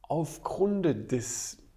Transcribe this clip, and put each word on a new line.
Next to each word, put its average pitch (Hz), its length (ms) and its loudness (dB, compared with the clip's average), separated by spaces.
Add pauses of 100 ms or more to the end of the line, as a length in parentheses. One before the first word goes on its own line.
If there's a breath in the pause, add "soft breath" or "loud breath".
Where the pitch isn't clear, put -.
aufgrund 165 1080 0
des - 460 -2 (180)